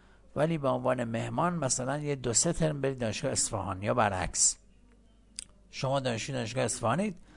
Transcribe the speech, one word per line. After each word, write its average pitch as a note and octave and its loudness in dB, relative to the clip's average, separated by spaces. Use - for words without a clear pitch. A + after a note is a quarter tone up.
ولی D#3+ 2
به C#3 0
عنوان B2+ 2
مهمان A#2 0
مثلاً C#3 -2
یه D3 -2
دو B2 -2
سه E3+ 4
ترم D3+ 0
برید C3+ -2
دانشگاه A#2+ -2
اصفهان F#2+ -2
یا A2+ 2
برعکس. G2 2
شما C3+ 0
دانشجوی B2+ -2
دانشگاه A#2+ -2
اصفهانید A#2+ 0